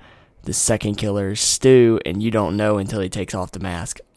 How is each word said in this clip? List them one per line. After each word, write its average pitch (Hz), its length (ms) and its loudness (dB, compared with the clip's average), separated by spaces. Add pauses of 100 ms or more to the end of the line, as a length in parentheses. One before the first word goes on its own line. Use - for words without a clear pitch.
(440)
the - 80 -8
second 107 440 -2
killer 101 340 -2
is 104 100 -6
Stu, 123 640 6
and 95 180 -4
you 113 80 -2
don't 101 260 0
know 107 220 0
until 101 220 -4
he 92 80 -4
takes 95 260 -8
off 90 180 -6
the 92 80 -12
mask. 90 400 -8 (160)